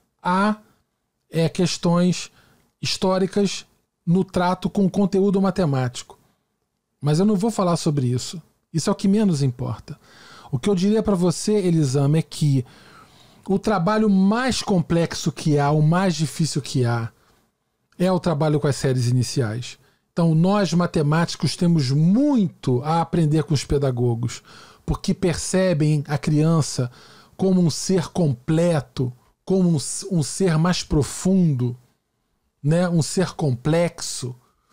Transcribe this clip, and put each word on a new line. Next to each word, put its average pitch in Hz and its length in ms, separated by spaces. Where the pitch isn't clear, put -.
Há, 196 340
é, 160 180
questões 175 840
históricas 190 840
no 180 140
trato 180 440
com 202 160
o 175 60
conteúdo 196 500
matemático. 147 800
Mas 151 200
eu 190 40
não 214 120
vou 214 140
falar 175 260
sobre 143 320
isso. 123 340
Isso 165 180
é - 20
o 196 40
que - 100
menos 196 340
importa. 127 580
O 131 80
que - 100
eu 208 60
diria 202 260
pra 208 140
você, 180 380
Elisama, 156 640
é 160 40
que 135 420
o 190 80
trabalho 214 540
mais 208 520
complexo 170 680
que 147 280
há, 143 120
o 156 100
mais 170 360
difícil 156 440
que 127 240
há, 117 260
é 180 140
o 185 80
trabalho 156 400
com 147 80
as 139 80
séries 127 320
iniciais. 123 720
Então, 165 220
nós 180 380
matemáticos 165 840
temos 165 360
muito 180 880
a 160 180
aprender 160 440
com 160 100
os 135 100
pedagogos, 123 800
porque - 300
percebem 156 920
a 147 100
criança 151 720
como 185 240
um 170 100
ser - 380
completo, 160 1040
como 185 240
um 165 80
s-, - 340
um 170 120
ser 160 360
mais 175 240
profundo, 147 920
né? 170 260
Um 170 140
ser - 300
complexo, 151 1000